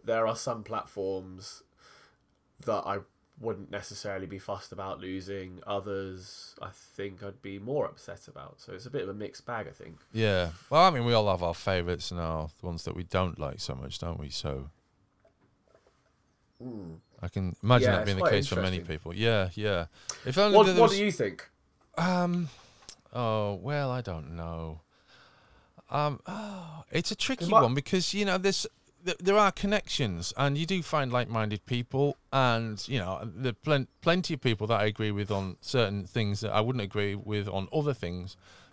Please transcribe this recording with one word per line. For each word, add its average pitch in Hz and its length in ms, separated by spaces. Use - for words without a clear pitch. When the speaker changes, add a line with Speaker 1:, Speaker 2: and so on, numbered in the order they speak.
Speaker 1:
there 113 240
are 110 80
some 113 260
platforms 95 1040
that 104 220
I 101 140
wouldn't 101 300
necessarily 95 560
be 98 120
fussed 95 320
about 95 300
losing. 92 640
Others, 98 960
I - 100
think 98 500
I'd 101 200
be 98 160
more 123 280
upset - 420
about. - 320
So - 120
it's 95 140
a 127 40
bit 135 120
of 92 60
a 98 60
mixed 104 300
bag, 110 240
I - 40
think. - 260
Speaker 2:
Yeah. 98 380
Well, 156 140
I 190 60
mean, 127 140
we 120 100
all 107 140
have 92 140
our 85 120
favourites 90 580
and 87 80
our, 80 280
the 92 60
ones 85 180
that 85 100
we 90 80
don't 87 380
like 71 200
so - 140
much, 65 240
don't 82 220
we? 71 100
So 69 400
Speaker 1:
Hmm. 104 320
Speaker 2:
I 90 60
can 92 340
imagine 113 280
Speaker 1:
Yeah, 98 60
Speaker 2:
that 87 100
being 98 120
Speaker 1:
it's 92 60
Speaker 2:
the 87 40
Speaker 1:
quite - 40
Speaker 2:
case 101 160
for 92 80
many 92 220
Speaker 1:
interesting. 82 200
Speaker 2:
people. 85 160
Yeah, 107 400
yeah. 98 320
If 131 140
only 202 180
Speaker 1:
What, 208 100
Speaker 2:
there 190 100
Speaker 1:
what 220 140
Speaker 2:
was 196 80
Speaker 1:
do 208 60
you 202 80
think? 104 360
Speaker 2:
Um, 175 500
oh, 110 420
well, 135 360
I 123 100
don't 82 360
know. 82 440
Um, 147 360
oh, 185 640
it's 165 200
a 208 60
tricky - 300
Speaker 1:
It 180 40
might 214 120
Speaker 2:
one 120 120
because, 170 380
you 202 120
know, 185 140
there's, 190 280
th-, 175 140
there 196 200
are 202 140
connections 127 840
and 139 220
you 165 80
do 180 160
find 139 300
like-minded 113 520
people 135 520
and, 113 560
you 131 100
know, 92 260
there 117 260
are - 140
plen-, 143 240
plenty 170 320
of - 60
people 107 260
that 107 140
I 104 60
agree 107 260
with 101 180
on 95 300
certain 101 440
things 101 360
that 104 120
I 107 80
wouldn't 117 220
agree 101 320
with 101 340
on 95 240
other 147 220
things, 90 420